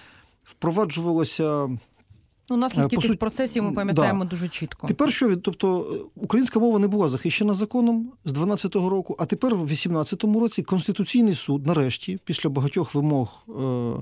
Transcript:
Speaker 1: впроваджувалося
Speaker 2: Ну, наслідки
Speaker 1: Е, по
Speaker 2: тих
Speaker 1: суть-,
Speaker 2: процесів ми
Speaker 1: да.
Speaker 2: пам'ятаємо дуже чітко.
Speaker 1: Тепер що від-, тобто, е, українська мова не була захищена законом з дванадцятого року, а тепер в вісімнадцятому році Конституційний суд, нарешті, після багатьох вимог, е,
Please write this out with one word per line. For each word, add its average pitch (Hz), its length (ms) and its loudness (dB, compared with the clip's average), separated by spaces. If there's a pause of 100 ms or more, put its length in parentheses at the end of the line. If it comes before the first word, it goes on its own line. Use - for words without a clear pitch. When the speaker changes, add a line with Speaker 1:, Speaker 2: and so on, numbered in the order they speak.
(440)
Speaker 1:
впроваджувалося 160 1300 0 (800)
Speaker 2:
Ну, 247 80 0
наслідки 247 380 2
Speaker 1:
Е, - 0 -
по 240 60 2
Speaker 2:
тих 233 100 2
Speaker 1:
суть-, 208 80 0
Speaker 2:
процесів 233 440 -2
ми 208 60 0
Speaker 1:
да. - 60 -4
Speaker 2:
пам'ятаємо 196 500 2
дуже 175 220 -4
чітко. - 400 -8
Speaker 1:
Тепер 294 260 2
що 254 140 2
від-, 185 140 2
тобто, 185 520 0
е, - 120 -8 (100)
українська 233 440 0
мова 226 200 4
не 202 80 6
була 196 220 2
захищена 175 440 0
законом 233 580 0 (140)
з 156 80 -2
дванадцятого 185 560 0
року, 190 300 -2
а 170 60 0
тепер 247 300 0
в 165 120 -2
вісімнадцятому 170 720 0
році 220 240 -2
Конституційний 202 720 2
суд, 139 340 -2
нарешті, 165 580 0
після 160 240 -2
багатьох 139 460 -2
вимог, 143 540 0
е, 127 520 -4